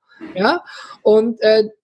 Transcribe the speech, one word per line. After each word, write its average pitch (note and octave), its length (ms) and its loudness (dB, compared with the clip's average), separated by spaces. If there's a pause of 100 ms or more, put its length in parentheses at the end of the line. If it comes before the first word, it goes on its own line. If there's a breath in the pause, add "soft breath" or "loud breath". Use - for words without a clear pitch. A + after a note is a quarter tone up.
(340 loud breath)
Ja? B3+ 280 -2 (400 loud breath)
Und, A3 400 0
äh, A3 220 2 (200)